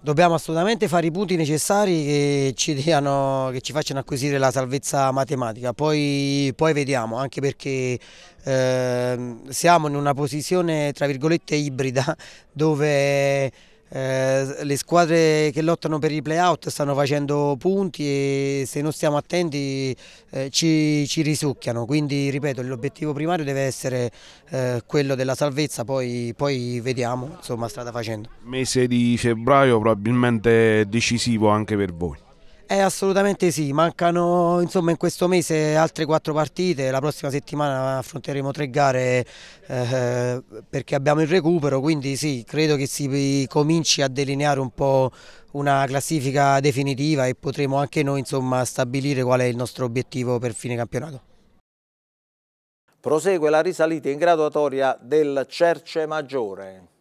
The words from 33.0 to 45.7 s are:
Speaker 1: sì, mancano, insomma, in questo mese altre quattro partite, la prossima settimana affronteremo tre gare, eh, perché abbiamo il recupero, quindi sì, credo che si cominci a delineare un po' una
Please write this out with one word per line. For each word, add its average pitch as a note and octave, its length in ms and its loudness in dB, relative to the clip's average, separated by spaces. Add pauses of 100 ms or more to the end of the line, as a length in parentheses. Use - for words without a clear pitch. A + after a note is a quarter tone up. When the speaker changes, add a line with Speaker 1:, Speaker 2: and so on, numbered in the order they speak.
Speaker 1:
sì, C#3+ 220 -2
mancano, F3 880 2
insomma, E3+ 300 0
in E3 80 0
questo F3 280 0
mese D#3 480 2
altre D#3+ 300 2
quattro D#3 300 0
partite, D3+ 560 0
la C3 80 0
prossima C#3+ 320 -4
settimana C3+ 640 -2
affronteremo C#3 540 -6
tre C#3 180 -6
gare, B2+ 560 2 (420)
eh, B2 760 -2 (260)
perché C#3+ 260 -6
abbiamo D3 280 2
il D3+ 60 2
recupero, D3 520 2
quindi C#3 360 -2
sì, B2+ 300 -4
credo D3+ 300 2
che C3+ 80 0
si C#3 640 0
cominci D3+ 540 2
a C3+ 60 2
delineare C#3 520 0
un C3 80 -4
po' C3+ 420 2 (420)
una C#3 340 2